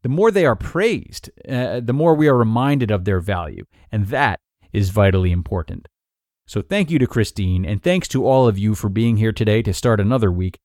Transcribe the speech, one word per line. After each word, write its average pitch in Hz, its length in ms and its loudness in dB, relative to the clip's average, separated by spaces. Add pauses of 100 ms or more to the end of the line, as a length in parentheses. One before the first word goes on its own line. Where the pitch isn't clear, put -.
the 123 60 -6
more 180 220 2
they 190 140 2
are 120 120 2
praised, - 720 -4 (180)
uh, 123 320 -4
the 120 120 -4
more 156 220 2
we 151 140 4
are 135 80 4
reminded 120 540 2
of 98 140 0
their 95 160 0
value, 87 440 -8 (280)
and 104 160 0
that 123 320 -2 (320)
is 98 180 0
vitally 95 400 2
important. 87 560 -6 (600)
So - 160 -6
thank 190 280 -2
you 160 80 0
to 123 80 2
Christine, 95 580 -2
and 104 180 -4
thanks 180 260 0
to 131 180 -2
all 131 220 4
of 98 100 0
you 107 160 0
for 107 140 -4
being 113 300 0
here 110 140 0
today 107 300 0
to 101 120 -2
start 113 260 0
another 107 320 2
week. 92 320 -4